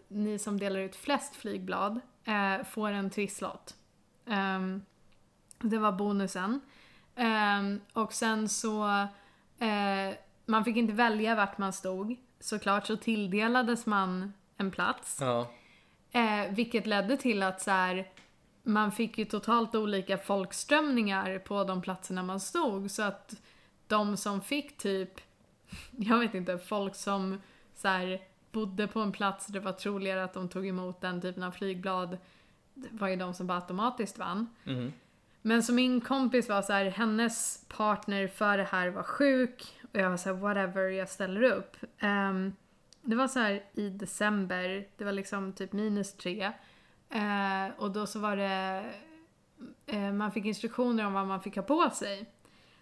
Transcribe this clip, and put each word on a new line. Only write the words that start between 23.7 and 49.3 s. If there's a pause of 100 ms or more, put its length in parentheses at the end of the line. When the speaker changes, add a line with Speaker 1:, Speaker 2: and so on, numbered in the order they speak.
Speaker 1:
de
som
fick
typ, (360)
<laughs>
jag
vet
inte,
folk
som (340)
så
här, (300)
bodde
på
en
plats
där
det
var
troligare
att
de
tog
emot
den
typen
av
flygblad, (560)
det
var
ju
de
som
bara
automatiskt
vann. (160)
Speaker 2:
Mhm. (480)
Speaker 1:
Men
så
min
kompis
var
så
här,
hennes (120)
partner
för
det
här
var
sjuk. (300)
Och
jag
var
så
här,
"Whatever,
jag
ställer
upp." (220)
Ehm, (480)
det
var
så
här (100)
i
december, (100)
det
var
liksom
typ
minus
tre. (580)
Eh, (100)
och
då
så
var
det, (1000)